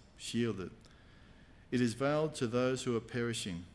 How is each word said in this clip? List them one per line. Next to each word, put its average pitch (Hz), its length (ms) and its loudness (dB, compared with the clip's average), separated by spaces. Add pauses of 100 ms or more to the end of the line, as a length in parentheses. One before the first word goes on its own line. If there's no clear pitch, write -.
(180)
shielded, 110 540 -2 (1000)
"it 123 100 2
is 120 140 4
veiled 147 420 2
to 127 120 0
those 127 360 2
who 120 140 2
are 113 40 0
perishing, 113 720 -4